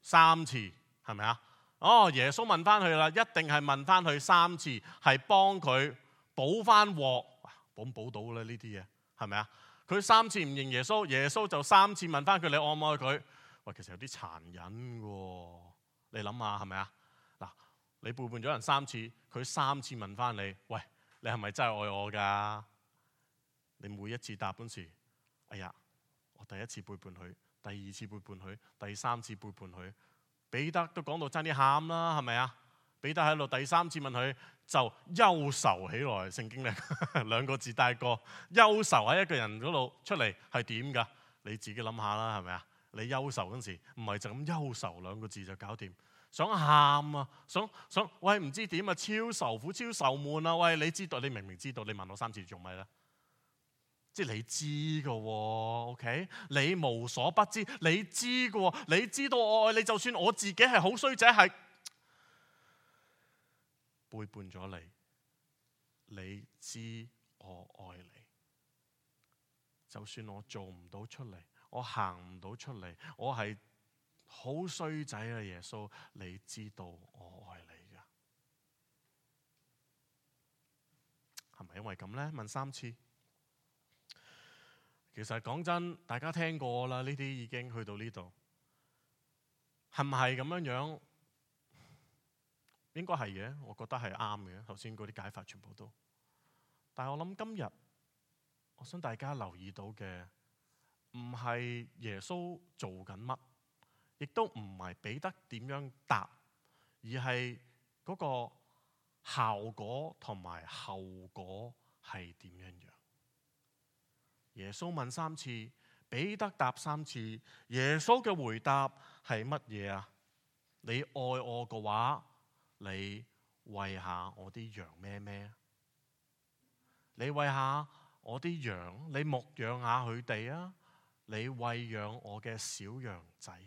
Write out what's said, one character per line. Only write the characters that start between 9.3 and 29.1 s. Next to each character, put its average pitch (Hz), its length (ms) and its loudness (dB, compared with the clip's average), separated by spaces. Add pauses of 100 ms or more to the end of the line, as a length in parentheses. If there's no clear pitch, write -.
啊？ 107 120 0 (380)
佢 196 140 2
三 226 280 8
次 185 120 -2
唔 151 80 0
認 139 220 -4
耶 123 120 0
穌， 208 240 2
耶 135 220 2
穌 214 180 0
就 151 160 0
三 202 320 10
次 175 120 -6
問 147 180 0
返 190 160 6
佢， 165 80 0
你 143 80 2
愛 156 40 6
唔 151 240 0
愛 151 140 2
佢？ 131 240 0 (420)
喂， 98 120 -12
其 - 60 -18
實 90 100 -18
有 90 60 -16
啲 131 120 -12
殘 82 420 -12
忍 110 480 -12
喎， 92 640 -12 (480)
你 110 100 -8
諗 104 180 -8
下， 104 200 -4
係 104 60 -6
咪 95 120 -8
啊？ 95 160 -6 (460)
嗱， 92 120 -14 (500)
你 113 120 -8
背 123 160 -8
叛 117 140 -8
咗 120 60 -4
人 139 140 -2
三 139 240 2
次， 113 240 -10 (200)
佢 123 140 -6
三 143 360 0
次 127 140 -10
問 101 220 -10
返 120 200 -2
你， 98 180 -6 (140)
喂， 110 120 -6 (400)
你 120 80 -6
係 117 80 0
咪 104 160 -6
真 127 140 2
係 117 40 2 (120)
愛 104 80 -2
我 101 220 -4
㗎？ 104 520 0 (1120)
你 101 100 -16
每 104 240 -10
一 120 60 -8
次 113 180 -12
答 95 160 -4
嗰 117 200 -12
時， 85 160 -14 (600)
哎 - 100 -14
呀， 92 140 -12 (640)
我 104 100 -20
第 98 140 -14
一 107 80 -8
次 - 160 -14
背 98 140 -14
叛 92 180 -18
佢， 90 200 -18 (280)
第 - 60 -14 (200)
二 98 40 -16
次 110 140 -14
背 107 140 -14
叛 95 200 -16
佢， 95 180 -16 (200)
第 104 160 -10
三 120 260 -2